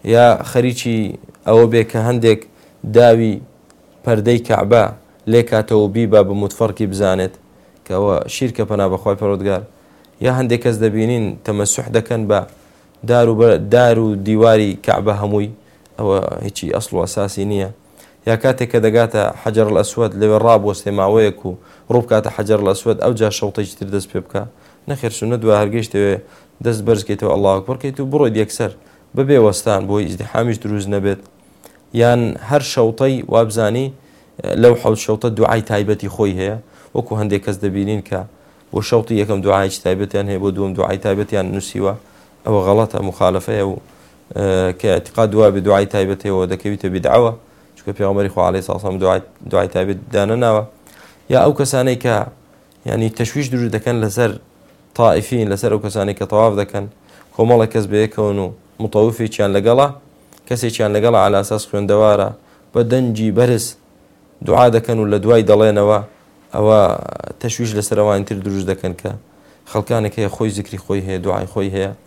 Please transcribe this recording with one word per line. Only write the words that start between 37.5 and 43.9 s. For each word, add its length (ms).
دەبینین 460
کە 120
بۆ 80
شەوتی 320
یەکەم 240
دوعایکی 400
تایبەتیان 440
هەیە، 140
بۆ 120
دووەم 220
دوعای 280
تایبەتیان 480
نووسیوە. 400
ئەوە 220
غەڵەتە، 300
مخالەفەیە 600
و، 60
ئە، 680